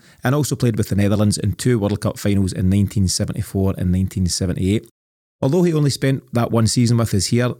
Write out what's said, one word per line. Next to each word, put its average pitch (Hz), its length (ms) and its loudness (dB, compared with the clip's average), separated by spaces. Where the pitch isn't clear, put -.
and 127 120 0
also 143 200 -2
played 113 220 0
with 107 120 -2
the - 60 -2
Netherlands 101 440 2
in 98 140 -2
two 120 260 0
World 101 220 -2
Cup - 180 -4
finals 98 340 0
in 92 160 0
nineteen 98 380 2
seventy-four 95 720 -2
and 90 120 0
nineteen 92 360 0
seventy-eight. 92 600 -2
Although 160 220 2
he 175 100 2
only 147 160 2
spent - 440 -2
that 117 180 0
one 113 160 2
season 120 300 2
with 113 160 0
us 98 140 0
here, 120 320 0